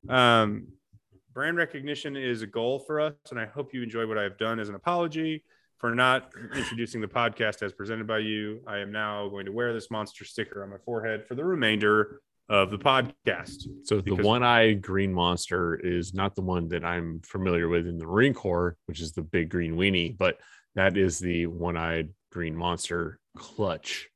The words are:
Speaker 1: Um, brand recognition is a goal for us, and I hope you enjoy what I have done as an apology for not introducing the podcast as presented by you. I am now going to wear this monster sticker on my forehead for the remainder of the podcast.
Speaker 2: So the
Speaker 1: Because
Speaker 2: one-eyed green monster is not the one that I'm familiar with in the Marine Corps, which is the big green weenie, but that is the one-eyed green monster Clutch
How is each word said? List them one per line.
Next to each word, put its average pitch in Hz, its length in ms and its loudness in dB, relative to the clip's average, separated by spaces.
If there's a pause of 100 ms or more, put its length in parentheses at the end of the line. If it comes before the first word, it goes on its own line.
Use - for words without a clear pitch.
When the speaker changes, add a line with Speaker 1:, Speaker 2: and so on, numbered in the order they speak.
Speaker 1:
Um, 117 600 6 (640)
brand 156 240 -4
recognition 147 580 -4
is 120 280 -4
a 107 40 -10
goal 117 300 -2
for 151 220 -6
us, 151 140 -2 (180)
and 123 80 -8
I 110 80 -6
hope 143 260 -10
you 127 80 -6
enjoy 113 240 -4
what 110 140 -2
I 104 40 0
have 95 140 -4
done 113 220 -2
as 104 100 -6
an 101 60 -8
apology 160 680 -2 (360)
for 117 160 -2
not 127 360 4 (240)
introducing 117 460 -4
the 107 60 -4
podcast 113 560 0
as 98 100 -4
presented 110 320 -6
by 110 140 0
you. 107 480 -4
I 104 120 -6
am 101 120 -8
now 104 380 -4
going 98 180 -10
to 98 40 -8
wear 117 220 -2
this 110 160 -8
monster 107 340 -6
sticker - 400 -8
on 98 60 -12
my 98 160 -16
forehead 110 420 -4
for 123 60 -8
the 135 100 -6
remainder 107 760 2 (280)
of 98 200 6
the 104 80 -4
podcast. 117 840 0 (200)
Speaker 2:
So 107 120 2
the 95 80 2
Speaker 1:
Because 95 200 0
Speaker 2:
one-eyed 113 600 6
green 95 280 0
monster 87 640 2
is 87 380 -2
not 98 220 -2
the 98 80 -4
one 90 240 0
that 82 180 -4
I'm 85 360 -4
familiar 87 460 0
with 85 200 2
in 85 100 -6
the 82 80 -8
Marine 117 300 4
Corps, 87 500 0
which 82 160 -8
is 80 120 -8
the 82 100 -6
big 82 260 0
green 82 260 -2
weenie, 90 400 0
but 92 220 2 (380)
that 95 200 4
is 95 240 2
the 85 280 0
one-eyed 82 640 -2 (220)
green 82 240 -6
monster 87 640 -4 (160)
Clutch - 800 -6